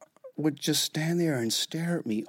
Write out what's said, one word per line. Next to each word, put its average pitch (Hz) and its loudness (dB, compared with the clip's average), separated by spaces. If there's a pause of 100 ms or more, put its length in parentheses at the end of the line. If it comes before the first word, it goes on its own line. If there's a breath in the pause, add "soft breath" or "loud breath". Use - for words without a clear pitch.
(360)
would 151 0
just - 2
stand 165 0
there 160 2
and 113 0
stare 170 -2
at - -6
me 110 0